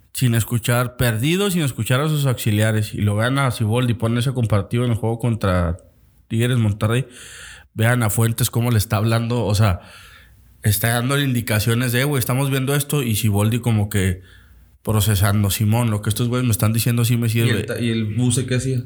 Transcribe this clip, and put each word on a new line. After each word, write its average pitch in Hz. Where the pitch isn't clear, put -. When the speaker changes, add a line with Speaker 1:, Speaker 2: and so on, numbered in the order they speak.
Speaker 1:
sin 120
escuchar, 120
perdido, 143
sin 175
escuchar 127
a 156
sus 147
auxiliares". 110
Y -
lo 101
vean 123
a 135
Siboldi, 117
ponen 117
ese 127
comparativo 117
en 120
el 107
juego 113
contra 90
Tigres 120
Monterrey. 110
Vean 120
a 107
Fuentes 113
cómo 120
le 113
está 107
hablando, 113
o 104
sea, 98
está 110
dándole 131
indicaciones 117
de, 123
"Güey, 147
estamos 131
viendo 135
esto", 143
y 113
Siboldi 107
como 107
que 95
procesando, 104
"Simón, 110
lo 104
que -
estos 120
güeyes 123
me 120
están 107
diciendo 120
sí 120
me 117
Speaker 2:
¿Y -
Speaker 1:
sirve". 117
Speaker 2:
el -
ta-, 117
y 120
el 110
Buce 123
qué 127
hacía? 127